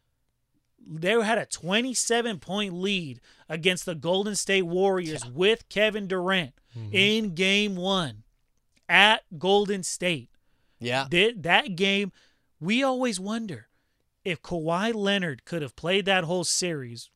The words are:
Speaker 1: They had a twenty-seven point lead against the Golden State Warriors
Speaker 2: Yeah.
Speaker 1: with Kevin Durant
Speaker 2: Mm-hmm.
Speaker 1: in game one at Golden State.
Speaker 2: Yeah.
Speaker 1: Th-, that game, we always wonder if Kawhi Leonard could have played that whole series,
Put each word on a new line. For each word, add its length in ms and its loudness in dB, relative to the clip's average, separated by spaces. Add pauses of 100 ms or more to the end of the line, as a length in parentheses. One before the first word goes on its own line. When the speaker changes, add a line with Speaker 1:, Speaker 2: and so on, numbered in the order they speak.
(840)
Speaker 1:
They 360 0
had 180 2
a 80 -4
twenty-seven 920 -2
point 340 -4
lead 460 -4 (300)
against 360 0
the 100 -4
Golden 400 0
State 320 2
Warriors 580 0
Speaker 2:
Yeah. 80 -14
Speaker 1:
with 340 2
Kevin 400 0
Durant 460 -2 (240)
Speaker 2:
Mm-hmm. 180 -6
Speaker 1:
in 380 2
game 420 2
one 480 -2 (640)
at 360 6 (160)
Golden 420 2
State. 480 -4 (500)
Speaker 2:
Yeah. 300 -2
Speaker 1:
Th-, 300 4
that 360 2
game, 360 0 (480)
we 240 2
always 360 0
wonder 480 -8 (560)
if 200 -6
Kawhi 500 -2
Leonard 500 -2
could 200 -8
have 120 -12
played 300 -2
that 200 2
whole 180 -2
series, 720 -4